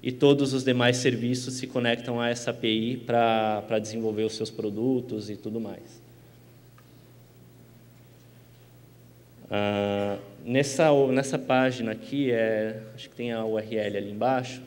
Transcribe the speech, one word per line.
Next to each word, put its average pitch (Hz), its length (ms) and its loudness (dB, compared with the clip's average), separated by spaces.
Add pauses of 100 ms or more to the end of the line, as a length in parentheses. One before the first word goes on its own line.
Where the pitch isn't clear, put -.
e 127 100 -4
todos 139 400 6
os 131 100 -2
demais 123 360 4
serviços 123 560 0
se - 120 -8
conectam 120 540 0
a 120 80 0
essa 120 240 -2
A - 20 -4
P 120 140 -2
I 113 280 0
pra, 113 720 2
pra 110 140 0
desenvolver 110 420 -2
os 110 120 -2
seus 110 160 -6
produtos 110 800 -4
e 104 60 -8
tudo 110 240 -8
mais. 101 420 -12 (3500)
Ah, 101 640 0 (280)
nessa, 147 480 4 (160)
nessa 131 280 0
página 127 540 2
aqui, 135 400 -2
é, 110 520 0 (120)
acho - 160 -18
que - 60 -20
tem 120 160 -6
a 113 120 -4
U 110 140 -2
R 110 180 -6
L 104 200 -2
ali 101 160 -6
embaixo 127 540 -2